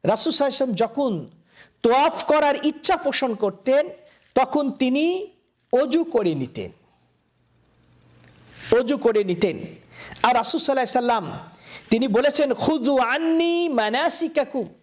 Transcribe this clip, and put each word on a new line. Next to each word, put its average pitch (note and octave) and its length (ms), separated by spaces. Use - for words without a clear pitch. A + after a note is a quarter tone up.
রাসূল C#4 260
সাল্লাল্লাহু C4+ 400
আলাইহি - 0
ওয়াসাল্লাম - 20
যখন A3 540
তওয়াফ C4 400
করার D4 400
ইচ্ছা D4+ 340
পোষণ C4+ 380
করতেন, A#3 540
তখন C4 360
তিনি D#4+ 560
অজু C#4 320
করে G3+ 320
নিতেন, A2+ 360
অজু B3+ 180
করে G#3+ 260
নিতেন। F3+ 340
আর A#3+ 100
রাসূল A#3+ 280
সাল্লাল্লাহু C4 380
আলাইহি A#3 220
ওয়াসাল্লাম - 280
তিনি A3+ 180
বলেছেন, C#4 460
"খুযু C#4 440
আন্নী E4 720
মানাসিকাকুম C4+ 960